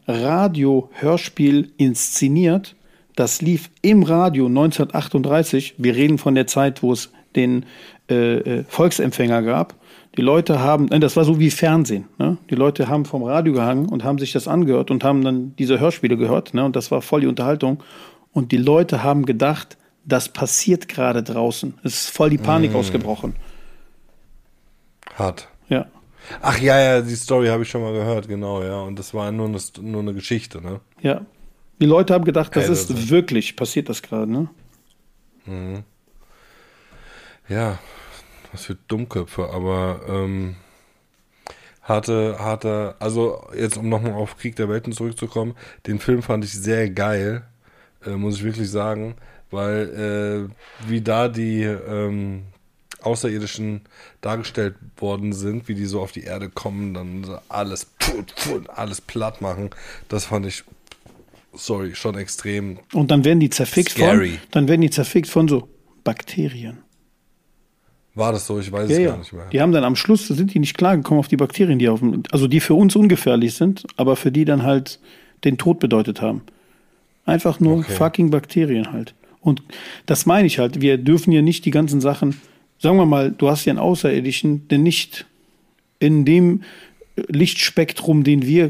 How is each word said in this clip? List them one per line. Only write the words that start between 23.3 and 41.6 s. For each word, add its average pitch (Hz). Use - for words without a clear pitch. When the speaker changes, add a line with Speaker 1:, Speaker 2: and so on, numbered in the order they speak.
Speaker 2:
Hart. 92
Speaker 1:
Ja. -
Speaker 2:
Ach 120
ja, 135
ja, 127
die 120
Story 123
habe 113
ich 110
schon 120
mal 110
gehört, 107
genau, 101
ja. 98
Und 98
das -
war 104
nur 110
eine 107
St-, -
nur 107
eine 104
Geschichte, 98
ne? 92
Speaker 1:
Ja. 139
Die 156
Leute 180
haben 180
gedacht, 156
das 143
Speaker 2:
Ey, 175
Speaker 1:
ist -
Speaker 2:
das 123
ist 113
Speaker 1:
wirklich, 156
passiert 127
das 110
gerade, 110
ne? 147
Speaker 2:
Mhm. 95
Ja, 104
was -
für 95
Dummköpfe, 107
aber, 92
ähm, 95